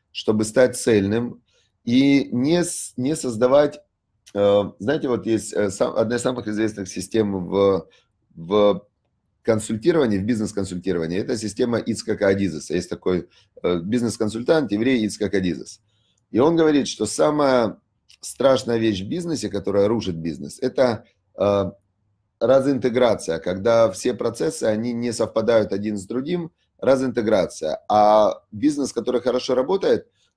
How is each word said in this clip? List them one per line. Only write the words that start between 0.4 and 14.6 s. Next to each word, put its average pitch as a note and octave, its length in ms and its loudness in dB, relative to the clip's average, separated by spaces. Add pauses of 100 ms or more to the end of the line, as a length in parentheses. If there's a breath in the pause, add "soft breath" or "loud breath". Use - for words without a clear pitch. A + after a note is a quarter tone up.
стать B2+ 320 2
цельным A2 680 2 (420)
и C3+ 480 4
не D3+ 320 0
с-, - 320 -8
не C3 180 -2
создавать... C3+ 680 2 (540)
э, G2+ 280 4 (160)
знаете, C#3 300 -2
вот G#2+ 180 -2
есть, A2 260 -2
э, G2+ 180 0
сам-, - 260 -2
одна A2+ 200 0
из A2+ 60 -4
самых A#2+ 260 -4
известных G#2 400 -4
систем G2 580 -4
в, F#2+ 400 2 (480 soft breath)
в G2 520 0 (560)
консультировании, A2+ 760 0
в F#2+ 60 -4
бизнес-консультировании, F#2 920 -4
это B2+ 180 -4
система A2 420 -2
Ицкака G2+ 500 -2
Адизеса. F#2+ 460 -2
Есть F2+ 140 -4
такой, F2+ 400 -4 (340 soft breath)
э, F2 180 0
бизнес-консультант, A2+ 920 -2